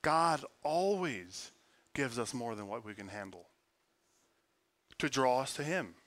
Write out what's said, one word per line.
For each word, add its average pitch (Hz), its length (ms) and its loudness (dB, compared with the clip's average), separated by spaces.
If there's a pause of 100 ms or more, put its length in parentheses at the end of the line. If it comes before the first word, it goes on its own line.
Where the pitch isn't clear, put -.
God 160 440 4 (180)
always 160 880 0 (420)
gives 127 240 0
us 117 140 -2
more 117 220 -4
than 104 140 -6
what 113 160 -4
we 107 100 -10
can 98 140 -10
handle 95 380 -10 (1500)
to 156 100 -2
draw 127 320 4
us 135 140 -4
to - 80 -6
him. 151 320 -2 (120)